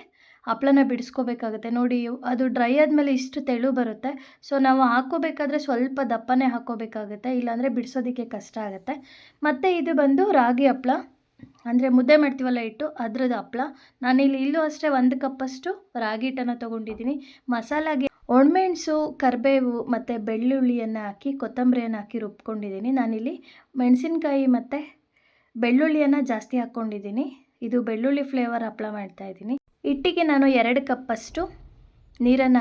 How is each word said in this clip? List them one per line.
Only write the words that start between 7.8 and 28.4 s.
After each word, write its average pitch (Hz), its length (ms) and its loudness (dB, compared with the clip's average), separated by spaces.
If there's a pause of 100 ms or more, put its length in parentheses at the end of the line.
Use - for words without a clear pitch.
ಕಷ್ಟ - 220 -12 (100)
ಆಗತ್ತೆ. 196 280 -10 (520)
ಮತ್ತೆ 302 240 0 (100)
ಇದು 330 220 -2
ಬಂದು 277 220 4 (160)
ರಾಗಿ 247 320 4
ಹಪ್ಳ, 262 180 -2 (800)
ಅಂದ್ರೆ 247 260 2
ಮುದ್ದೆ 254 280 6
ಮಾಡ್ತೀವಲ್ಲ 254 420 -2
ಹಿಟ್ಟು, 220 200 -8 (180)
ಅದ್ರದ್ದು 240 360 -2
ಹಪ್ಳ. 233 200 -8 (440)
ನಾನಿಲ್ಲಿ 269 400 4
ಇಲ್ಲೂ 302 240 0
ಅಷ್ಟೇ 302 300 -2
ಒಂದು 254 260 4
ಕಪ್ಪಷ್ಟು 262 480 -6 (320)
ರಾಗಿ 220 240 -4
ಹಿಟ್ಟನ್ನ 247 340 -4
ತಗೊಂಡಿದ್ದೀನಿ. 226 540 -6 (380)
ಮಸಾಲಾಗೆ 277 560 -2 (260)
ಒಣಮೆಣಸು, 320 640 4 (240)
ಕರಿಬೇವು 254 520 2 (200)
ಮತ್ತೆ 233 200 -4 (140)
ಬೆಳ್ಳುಳ್ಳಿಯನ್ನ 240 800 0
ಹಾಕಿ, 277 240 -8 (100)
ಕೊತ್ತಂಬರಿಯನ್ನ 233 600 0
ಹಾಕಿ 220 240 -8
ರುಬ್ಕೊಂಡಿದ್ದೀನಿ. 208 760 -6
ನಾನಿಲ್ಲಿ 226 340 -4 (460)
ಮೆಣಸಿನ್ಕಾಯಿ 277 680 2 (120)
ಮತ್ತೆ 285 220 -8 (840)
ಬೆಳ್ಳುಳ್ಳಿಯನ್ನ 285 540 4 (120)
ಜಾಸ್ತಿ - 320 -4
ಹಾಕ್ಕೊಂಡಿದ್ದೀನಿ. 220 600 -6 (420)
ಇದು 226 100 0 (140)
ಬೆಳ್ಳುಳ್ಳಿ 269 400 0
ಫ್ಲೇವರ್ 233 380 -2